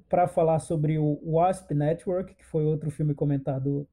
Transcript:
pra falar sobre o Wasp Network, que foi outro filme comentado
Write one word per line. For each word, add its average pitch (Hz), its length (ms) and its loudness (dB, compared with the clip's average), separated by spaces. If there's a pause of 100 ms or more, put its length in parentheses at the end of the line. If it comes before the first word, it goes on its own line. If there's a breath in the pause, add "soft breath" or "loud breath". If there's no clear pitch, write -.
pra 175 180 2
falar 160 340 2
sobre 156 380 0
o 151 240 0
Wasp 165 520 0
Network, 170 600 -2
que - 120 -20
foi 156 180 -2
outro 156 260 -2
filme 151 220 -2
comentado 143 800 -2